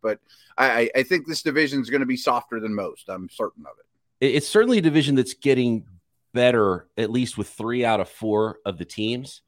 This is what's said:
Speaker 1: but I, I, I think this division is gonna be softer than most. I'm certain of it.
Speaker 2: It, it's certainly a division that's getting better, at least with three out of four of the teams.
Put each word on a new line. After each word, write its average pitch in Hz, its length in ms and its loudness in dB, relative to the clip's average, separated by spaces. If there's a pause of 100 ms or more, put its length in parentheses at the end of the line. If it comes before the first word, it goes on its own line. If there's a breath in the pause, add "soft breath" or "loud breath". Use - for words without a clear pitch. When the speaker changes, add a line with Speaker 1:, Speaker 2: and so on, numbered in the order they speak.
Speaker 1:
but 107 160 -2 (400 soft breath)
I, 131 100 4
I, 117 280 2
I 131 80 2
think 156 220 -2
this 160 160 -6
division 143 380 0
is 117 80 -4
gonna 135 160 0
be 127 140 -2
softer 120 420 -2
than 107 140 -4
most. 98 340 -8
I'm 92 220 -10
certain 95 340 -8
of 73 140 -20
it. - 480 -6
Speaker 2:
It, 127 80 2
it's 147 140 0
certainly 233 280 4
a 202 60 2
division 151 320 2
that's 127 180 2
getting 123 540 0 (480)
better, 113 520 2 (120)
at 110 100 -2
least 120 300 -2
with 104 100 -4
three 120 340 -4
out 113 180 2
of 92 100 -6
four 107 560 -2
of 98 100 -6
the 87 80 -10
teams. 117 640 -8